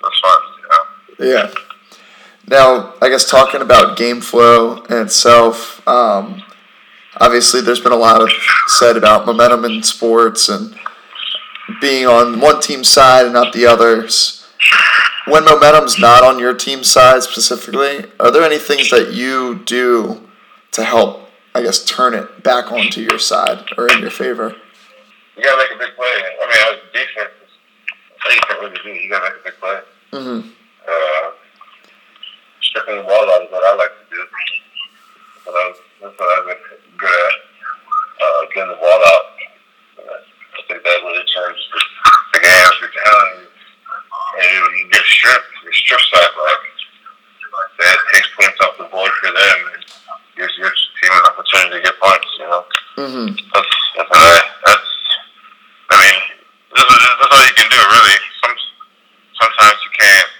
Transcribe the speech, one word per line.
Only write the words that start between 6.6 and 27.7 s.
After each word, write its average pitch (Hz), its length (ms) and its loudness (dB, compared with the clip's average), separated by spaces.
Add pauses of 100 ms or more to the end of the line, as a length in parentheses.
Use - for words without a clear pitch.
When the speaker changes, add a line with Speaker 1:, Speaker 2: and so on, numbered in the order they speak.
Speaker 2:
obviously 120 420 2
there's 127 180 -2
been 123 120 0
a 120 60 2
lot 113 240 4
of 113 80 2 (380)
said 117 300 2
about 107 280 4
momentum 117 400 2
in 110 160 -6
sports 113 680 0
and 107 280 -8 (1040)
being 135 240 -2
on 120 340 2
one 147 220 4
team's 135 260 -4
side 127 380 6
and 120 80 -4
not 120 180 0
the 117 140 0
others. 113 840 2 (800)
When 156 180 2
momentum's 151 540 4
not 120 260 6
on 127 140 4
your 123 160 -2
team's 131 380 -6
side 127 320 6
specifically, 135 840 -4 (140)
are 117 100 4
there 151 140 4
any 151 160 0
things 139 320 -2
that 101 200 2
you 123 540 -6
do 120 560 -2 (520)
to 110 100 -6
help, 110 380 0 (320)
I 123 80 -2
guess, 117 240 -4
turn 127 300 -2
it - 280 -12
back 123 280 -2
onto 113 300 -6
your 110 180 -4
side - 460 -4 (120)
or 120 140 -2
in - 80 0
your - 120 -8
favor? 113 440 -8 (840)
Speaker 1:
You - 60 -6
gotta - 140 0
make - 140 -2
a - 140 -18
big - 100 -16
play. 127 140 -8
I 113 360 -8
mean, 117 220 0
as 110 140 -6
a - 100 -20
defense, - 480 -10
that's - 800 -20